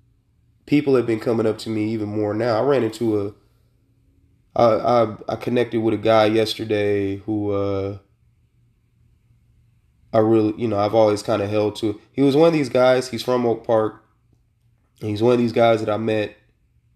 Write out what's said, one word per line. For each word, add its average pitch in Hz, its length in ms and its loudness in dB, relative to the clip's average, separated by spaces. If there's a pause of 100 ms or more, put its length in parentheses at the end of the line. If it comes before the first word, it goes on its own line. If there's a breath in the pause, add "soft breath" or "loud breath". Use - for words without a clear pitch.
(680)
people 147 300 2
have 117 100 2
been 113 140 -2
coming 113 260 0
up 107 120 -2
to - 120 -10
me 107 220 -4
even 107 160 -6
more 104 260 -4
now. 110 240 -2
I 113 40 0
ran 131 200 2
into 110 380 -2
a, 101 140 -8 (1200)
I, 117 480 2
I, 107 120 -6 (120)
I 113 80 -6
connected 120 440 -4
with 110 140 0
a 104 40 -2
guy 110 280 4
yesterday 104 920 -2
who, 104 340 -6
uh, 98 460 -4 (2250)
I 117 60 2
really, 110 420 2
you 117 80 -2
know, 101 100 -2
I've 104 160 0
always 107 280 4
kinda 104 240 -2
held 104 300 -2
to. 107 240 -4 (120)
He 131 100 -2
was 139 120 4
one 160 140 6
of 165 60 2
these 143 140 -2
guys, 127 400 2
he's 113 140 -8
from 123 240 0
Oak 113 200 -2
Park. 110 360 0 (960)
And 107 100 -6
he's 104 120 -6
one 123 120 4
of 120 40 2
these 117 140 -2
guys 117 280 2
that 107 120 -4
I 104 60 -2
met 107 360 -4 (600)